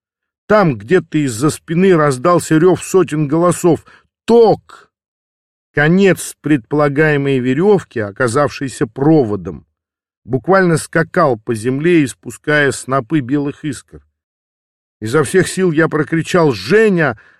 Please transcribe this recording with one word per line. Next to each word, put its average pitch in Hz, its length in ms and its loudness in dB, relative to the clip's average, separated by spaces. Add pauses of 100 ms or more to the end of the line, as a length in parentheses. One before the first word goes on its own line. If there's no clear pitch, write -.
(460)
Там 196 300 2
где-то 156 420 -2
из-за 135 320 -2
спины 180 460 0
раздался 156 600 0
рёв 151 260 2
сотен 156 460 -2
голосов. 170 560 0 (400)
"Ток!" - 680 2 (800)
конец 175 680 0
предполагаемой 143 960 0
верёвки, 143 600 0
оказавшейся 120 880 -4
проводом, 110 800 -2 (580)
буквально 170 520 0
скакал 160 600 -2
по 120 160 -6
земле, 139 500 0
испуская 139 680 -4
снопы 135 480 -4
белых 139 440 -6
искр. 117 400 -12 (960)
Изо 120 220 -2
всех 175 260 0
сил 185 240 -2
я 156 160 0
прокричал: 160 640 0
"Женя, 160 640 0 (220)